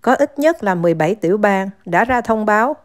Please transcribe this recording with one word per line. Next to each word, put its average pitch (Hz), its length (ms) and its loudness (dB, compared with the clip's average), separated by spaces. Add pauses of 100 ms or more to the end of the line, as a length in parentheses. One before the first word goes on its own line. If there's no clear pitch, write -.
có 247 140 2
ít 294 240 -2
nhất 320 240 0
là 190 120 -2
mười 170 180 0
bảy 160 220 -2
tiểu 208 220 -2
bang 196 320 0 (160)
đã 180 200 0
ra 247 160 -2
thông 220 240 -2
báo 220 400 0